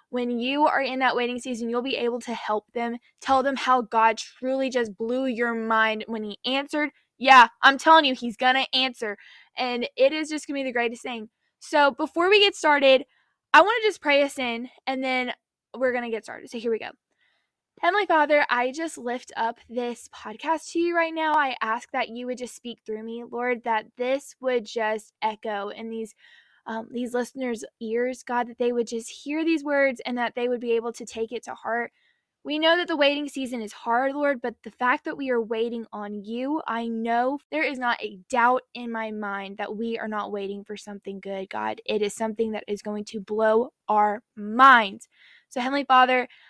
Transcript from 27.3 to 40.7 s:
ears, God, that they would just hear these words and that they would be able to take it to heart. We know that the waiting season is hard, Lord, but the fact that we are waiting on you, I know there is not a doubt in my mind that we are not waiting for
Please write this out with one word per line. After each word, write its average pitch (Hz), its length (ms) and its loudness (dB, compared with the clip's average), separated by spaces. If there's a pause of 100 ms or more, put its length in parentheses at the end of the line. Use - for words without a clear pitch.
ears, 240 420 -2
God, 240 240 -2
that 240 120 -14
they 240 120 2
would 240 160 0
just 233 220 -8
hear 302 340 -6
these 320 180 2
words 277 440 0
and 247 120 -4
that 233 180 -4
they 240 120 -2
would 247 140 -2
be 240 100 -2
able 226 220 0
to 233 120 -14
take 226 280 -6
it 220 100 -8
to - 100 -12
heart. 233 380 -4 (540)
We 294 140 -2
know 330 180 6
that 349 100 -2
the 330 80 -2
waiting 285 320 2
season 254 340 -8
is 208 120 -10
hard, 262 400 0
Lord, 285 280 0
but 240 220 -6
the 220 80 -14
fact 247 320 0
that 311 140 -8
we 269 140 -4
are 240 100 2
waiting 226 500 -4
on 208 320 -10
you, 254 420 -4
I 233 220 -4
know 233 520 -2 (120)
there 302 120 -2
is 277 140 -4
not 247 240 -2
a 208 180 -10 (100)
doubt 247 320 2 (120)
in 233 160 -10
my 226 220 -6
mind 202 460 -8
that 208 180 -8
we 226 240 -4
are 220 80 -8
not 208 240 -6
waiting 202 320 -8
for 208 140 -12